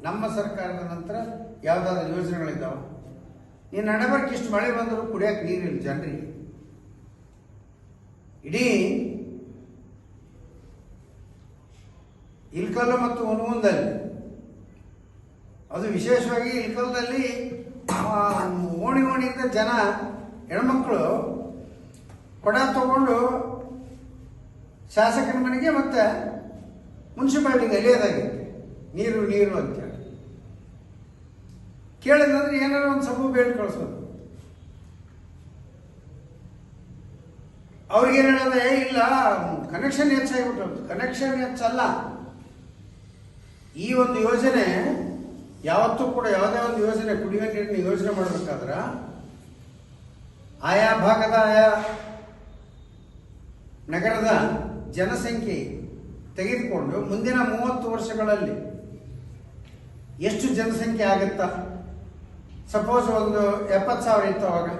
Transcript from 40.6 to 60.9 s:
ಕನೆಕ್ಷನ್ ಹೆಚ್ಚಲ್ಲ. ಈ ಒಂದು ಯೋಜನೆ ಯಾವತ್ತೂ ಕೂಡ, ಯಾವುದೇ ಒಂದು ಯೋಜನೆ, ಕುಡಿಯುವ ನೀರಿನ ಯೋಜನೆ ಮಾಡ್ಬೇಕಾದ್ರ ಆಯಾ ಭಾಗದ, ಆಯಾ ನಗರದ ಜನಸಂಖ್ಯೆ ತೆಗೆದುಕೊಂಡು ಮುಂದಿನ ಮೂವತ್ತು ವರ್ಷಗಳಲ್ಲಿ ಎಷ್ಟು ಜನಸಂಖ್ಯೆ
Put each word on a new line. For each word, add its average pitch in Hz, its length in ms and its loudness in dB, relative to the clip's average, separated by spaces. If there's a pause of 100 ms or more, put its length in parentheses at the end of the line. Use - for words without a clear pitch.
ಕನೆಕ್ಷನ್ 254 560 -2
ಹೆಚ್ಚಲ್ಲ. 247 360 -2 (2000)
ಈ 214 160 -4
ಒಂದು 247 280 4
ಯೋಜನೆ 220 800 2 (640)
ಯಾವತ್ತೂ 226 480 2
ಕೂಡ, 247 140 0
ಯಾವುದೇ 214 460 2
ಒಂದು 214 140 2
ಯೋಜನೆ, 214 360 0
ಕುಡಿಯುವ 208 220 -2
ನೀರಿನ 208 420 -2
ಯೋಜನೆ 185 240 0
ಮಾಡ್ಬೇಕಾದ್ರ 180 600 -2 (1900)
ಆಯಾ 208 360 4
ಭಾಗದ, 220 360 4
ಆಯಾ 214 500 8 (2000)
ನಗರದ 214 420 0 (600)
ಜನಸಂಖ್ಯೆ 190 880 -4 (560)
ತೆಗೆದುಕೊಂಡು 202 640 -2
ಮುಂದಿನ 233 340 -2
ಮೂವತ್ತು 240 560 0
ವರ್ಷಗಳಲ್ಲಿ 220 800 0 (1500)
ಎಷ್ಟು 254 300 0
ಜನಸಂಖ್ಯೆ 226 520 0